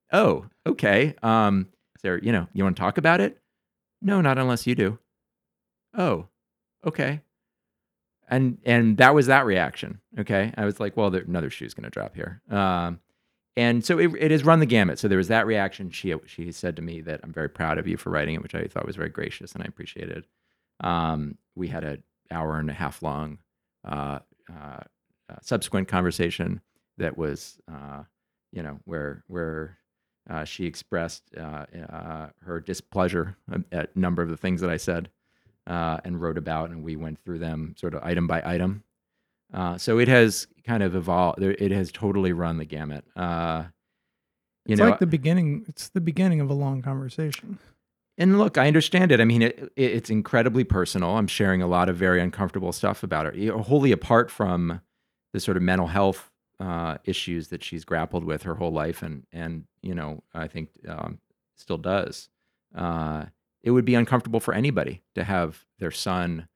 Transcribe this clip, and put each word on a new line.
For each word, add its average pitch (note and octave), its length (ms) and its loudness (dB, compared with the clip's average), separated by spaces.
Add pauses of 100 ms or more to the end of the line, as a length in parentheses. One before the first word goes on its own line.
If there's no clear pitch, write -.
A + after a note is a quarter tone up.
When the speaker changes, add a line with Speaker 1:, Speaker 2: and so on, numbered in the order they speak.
(120)
Speaker 1:
"Oh, D#3+ 360 4 (200)
okay. A#2+ 560 4
Um, G#2 460 4 (260)
is - 60 -20
there, F2+ 180 0
you A2+ 140 0
know, F2+ 200 0
you G2 120 0
wanna F#2 100 2
talk F#2+ 220 0
about E3 240 4
it?" - 180 -2 (600)
"No, G3 180 2
not C3+ 180 4
unless B2+ 300 0
you B2 80 2
do." A2 240 0 (920)
"Oh, A#2 340 0 (580)
okay." C#3+ 360 -4 (1080)
And, B2+ 320 2
and A#2 340 4
that C3+ 180 8
was C#3 100 6
that C3+ 220 6
reaction, F#2 540 0 (180)
okay? G#2 360 0
I G#2+ 100 -2
was G2+ 160 -2
like, G2+ 160 -4
"Well, G2+ 120 4
there, F#2 120 0
another E2 280 -2
shoe's - 240 -12
gonna A1 160 -14
drop - 260 -10
here." F2 340 -12
Um, F2 500 0 (580)
and A#2+ 260 2
so E3 160 2
it, E3+ 180 4
it D#3 140 2
has D3 140 4
run D#3+ 140 8
the D3+ 80 6
gamut. G#2 320 4
So A2 100 0
there F#2+ 80 4
was F#2 120 4
that A2+ 180 4
reaction. G2 420 -2
She, E2+ 240 -6 (140)
she E2+ 240 -12
said E2+ 240 -4
to E2+ 60 -10
me E2 200 -10
that, D#2 220 -10
"I'm D#2+ 100 -14
very D#2 160 -4
proud D#2+ 300 -2
of E2 80 -6
you E2+ 100 -2
for F2+ 140 -10
writing D#2 240 -2
it," - 80 -6
which - 120 -14
I E2 120 -4
thought - 180 -8
was D#2 100 -10
very D#2+ 140 -6
gracious - 440 -10
and F2+ 100 -12
I - 40 -10
appreciated. - 600 -14 (540)
Um, D#2+ 560 -2 (180)
we F2 120 -6
had D#2+ 160 -8
an D2 200 -10 (280)
hour D#2 280 -4
and D2+ 100 -4
a C#2 40 -6
half C#2+ 280 -8
long, D2+ 380 -8 (440)
uh, C#2+ 360 -6 (300)
uh, D2 300 -18 (500)
uh, - 120 -20
subsequent G2 480 -2
conversation F2+ 720 -2 (380)
that E2+ 180 -4
was, D2+ 420 -6 (100)
uh, C#2+ 340 -16 (500)
you F2 100 -10
know, D2 220 -12
where, D2 420 -8
where, D#2+ 500 -8 (520)
uh, D#2 160 -8
she - 200 -8
expressed, E2 580 -6 (140)
uh, D2+ 280 -12 (240)
uh, D#2+ 380 -14 (180)
her E2+ 160 -8
displeasure F2+ 720 -2 (380)
at D#2 200 -4
a F#2+ 60 -4
number F2 220 2
of E2 80 -2
the D#2+ 80 -6
things F#2 240 -2
that F2+ 80 0
I D#2+ 80 0
said, E2+ 320 -4 (580)
uh, E2 380 -2
and F2 160 -6
wrote E2 160 -2
about, E2 320 -4
and E2 120 -12
we D#2+ 140 -8
went D#2 300 -10
through E2+ 140 -8
them D#2+ 380 -6
sort E2+ 160 -6
of D2+ 100 -10
item F2 220 0
by E2 200 0
item. F#2 380 -2 (680)
Uh, F2+ 240 -4
so A2+ 220 0
it A#2+ 80 4
has A#2+ 400 6 (160)
kind A#2 200 -2
of F#2 120 0
evolved. F2 460 2
There, G2 100 2
it G2 200 0
has F#2+ 200 -2
totally G2 400 0
run E2 260 -2
the D#2 80 -6
gamut. D2+ 380 -10 (140)
Uh, E2+ 460 -2 (1040)
you A2 80 0
Speaker 2:
It's G#2+ 60 6
Speaker 1:
know, A3+ 120 8
Speaker 2:
like - 80 2
the F3+ 80 4
beginning. D#3 600 0
It's - 220 -14
the F#3 120 -2
beginning E3+ 380 2
of C#3 100 0
a C#3+ 40 0
long C#3 280 -2
conversation. C#3 760 -6 (600)
Speaker 1:
And F#3+ 200 6
look, G#3 200 4
I C#3 100 6
understand D#3+ 460 6
it. A2+ 80 8
I A2 40 6
mean, A#2 160 6
it, A#2 160 2 (200)
it, B2+ 140 2
it's A#2 180 -2
incredibly A2+ 560 2
personal. F2+ 520 0
I'm G#2+ 100 2
sharing F#2+ 340 2
a F2+ 60 0
lot F2 200 4
of F2+ 80 0
very F2+ 260 4
uncomfortable F2+ 520 -2
stuff - 280 -2
about D#2+ 240 -2
her, - 80 -6
you G#2+ 160 -2
know, A2 140 -2
wholly C3+ 300 4
apart A#2 360 4
from F2 520 -2 (500)
the G2 80 -6
sort F#2 160 0
of F2+ 80 2
mental F2+ 240 2
health, G2 420 0 (300)
uh, E2+ 460 -6
issues E2+ 420 -4
that E2+ 160 -12
she's D#2+ 220 -10
grappled E2 400 -2
with D#2 180 -4
her E2+ 120 -6
whole E2+ 180 -2
life D#2+ 280 -4
and, D#2 300 -10
and, E2 320 -10 (180)
you F#2+ 140 -6
know, D#2 260 -8 (120)
I D#2+ 160 -8
think, D#2+ 220 -10 (140)
um, D#2+ 340 -10 (360)
still - 220 -6
does. F#2 500 -4 (480)
Uh, D#2+ 520 -4 (360)
it A#2 80 2
would B2 140 6
be B2 100 4
uncomfortable A#2 460 2
for - 120 -4
anybody F#2+ 480 0 (140)
to F#2 80 -4
have F2 400 -2 (160)
their E2 120 -4
son, F2 640 -4